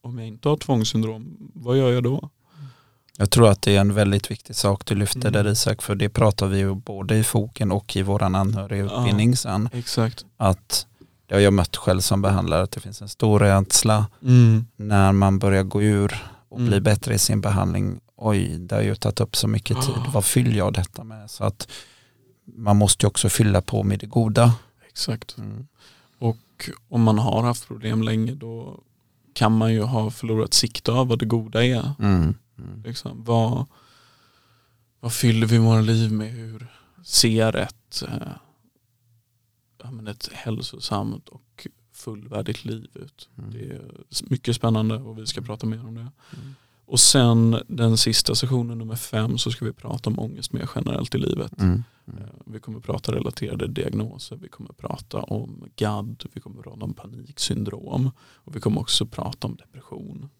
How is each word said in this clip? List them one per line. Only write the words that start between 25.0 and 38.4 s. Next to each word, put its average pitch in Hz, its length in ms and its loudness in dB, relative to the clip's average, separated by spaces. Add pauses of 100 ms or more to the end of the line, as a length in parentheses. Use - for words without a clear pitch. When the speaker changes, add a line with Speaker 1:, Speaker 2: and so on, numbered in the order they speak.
Speaker 2:
Mm. 107 280 -12 (520)
Speaker 1:
Och - 520 -6 (180)
om 117 140 2
man 110 160 6
har 110 240 0
haft 120 260 -2
problem 110 340 -4
länge, 113 320 -2
då 117 460 -14 (520)
kan 110 260 2
man 110 140 4
ju 110 100 2
ha 110 280 -2
förlorat 110 440 -2
sikte - 380 0
av 127 160 2
vad 117 100 2
det 120 80 -2
goda 110 380 0
är. 127 340 0
Speaker 2:
Mm. 92 360 4 (240)
Mm. 95 260 -16
Speaker 1:
Liksom, 117 400 -12
vad, 117 420 2 (1300)
vad 117 120 -6
fyller 113 340 2
vi 117 120 4
våra 113 220 6
liv 113 320 2
med? 107 200 -4
Hur 113 340 -14 (380)
ser 110 520 4
ett, - 520 -8
eh, - 240 -10 (1500)